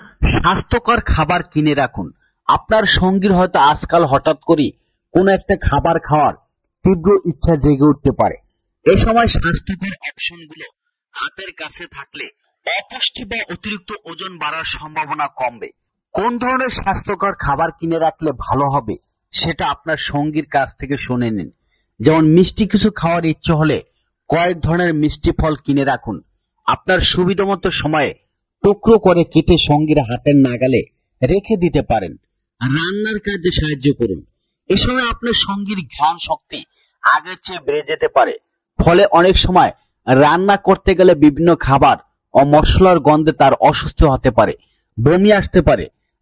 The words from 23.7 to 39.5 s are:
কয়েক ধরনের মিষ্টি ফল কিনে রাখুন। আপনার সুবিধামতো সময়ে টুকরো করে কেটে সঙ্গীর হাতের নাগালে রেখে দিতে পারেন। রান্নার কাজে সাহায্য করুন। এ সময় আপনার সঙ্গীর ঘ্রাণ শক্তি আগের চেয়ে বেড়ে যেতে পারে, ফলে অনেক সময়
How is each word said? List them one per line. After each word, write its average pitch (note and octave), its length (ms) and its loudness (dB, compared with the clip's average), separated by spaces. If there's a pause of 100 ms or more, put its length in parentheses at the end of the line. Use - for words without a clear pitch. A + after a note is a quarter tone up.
কয়েক E3+ 300 0
ধরনের E3+ 340 0
মিষ্টি D3+ 380 -2
ফল D#3+ 240 -2
কিনে C#3 280 -2
রাখুন। B2 320 -4 (500)
আপনার - 380 0
সুবিধামতো F#3+ 680 -2
সময়ে D3 380 -4 (540)
টুকরো G#3 340 4
করে F3 260 4
কেটে D#3+ 380 2
সঙ্গীর D3+ 400 0
হাতের C3 360 0
নাগালে B2+ 440 2 (400)
রেখে F#3+ 340 0
দিতে E3 260 0
পারেন। G2+ 300 -4 (480)
রান্নার F#3 600 -4
কাজে F#3 320 -4
সাহায্য D3 420 -2
করুন। G2 260 -4 (500)
এ F#3+ 60 0
সময় B3 320 -2
আপনার A#3 300 -4
সঙ্গীর G3+ 480 -6
ঘ্রাণ - 340 -4
শক্তি - 400 -10 (420)
আগের - 400 -2
চেয়ে F3 220 -14
বেড়ে D3 200 -4
যেতে D#3 240 -4
পারে, A#2+ 260 2 (440)
ফলে F3 320 4
অনেক F3+ 280 4
সময় F3+ 320 2 (360)